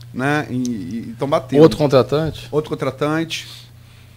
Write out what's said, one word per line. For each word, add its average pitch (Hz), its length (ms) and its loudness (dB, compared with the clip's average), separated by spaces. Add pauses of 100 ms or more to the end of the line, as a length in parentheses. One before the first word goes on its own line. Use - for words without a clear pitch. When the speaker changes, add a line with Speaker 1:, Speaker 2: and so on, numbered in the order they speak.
(140)
Speaker 1:
né? 143 340 0
E, 120 60 -8
e, 113 560 -4
então 135 180 -6
batendo. 147 320 2
Speaker 2:
Outro 160 160 8
contratante? 143 760 2
Speaker 1:
Outro 151 200 -2
contratante. 151 760 -4 (680)